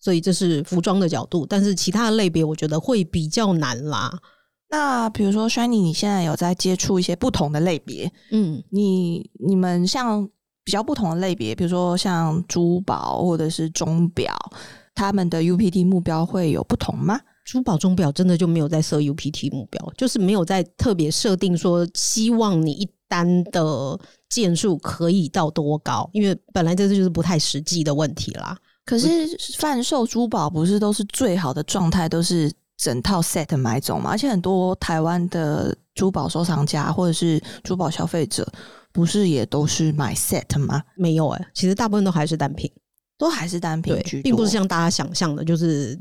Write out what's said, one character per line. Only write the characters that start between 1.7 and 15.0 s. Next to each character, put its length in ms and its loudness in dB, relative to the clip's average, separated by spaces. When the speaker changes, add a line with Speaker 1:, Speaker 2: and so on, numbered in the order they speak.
Speaker 1:
其 160 -2
他 180 2
的 80 2
类 140 2
别 120 2
我 140 -2
觉 100 -4
得 140 0
会 240 0
比 240 -4
较 240 2
难 320 -2
啦。 340 -4
Speaker 2:
那 400 0
比 120 -2
如 80 2
说 160 2
Shiny， 360 2
你 100 2
现 160 0
在 140 2
有 120 0
在 200 0
接 200 0
触 240 0
一 40 2
些 120 0
不 160 0
同 220 0
的 80 0
类 180 2
别， 320 -8
Speaker 1:
嗯。 400 0
Speaker 2:
你， 600 0
你 80 4
们 320 2
像 400 0
比 80 -6
较 100 0
不 120 -4
同 160 0
的 60 -2
类 180 0
别， 200 -4
比 80 -4
如 60 0
说 260 0
像 540 0
珠 320 2
宝 420 -4
或 140 2
者 140 -2
是 180 -4
钟 400 0
表， 260 -4
他 180 -2